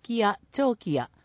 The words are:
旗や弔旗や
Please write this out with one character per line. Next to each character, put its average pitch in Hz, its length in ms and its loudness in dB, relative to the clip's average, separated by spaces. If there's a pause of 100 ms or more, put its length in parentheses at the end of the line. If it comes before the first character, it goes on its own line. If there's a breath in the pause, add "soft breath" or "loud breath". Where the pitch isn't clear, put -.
旗 233 120 -8
や 208 260 0 (100)
弔 269 240 0
旗 - 160 -6
や 127 200 -2 (140)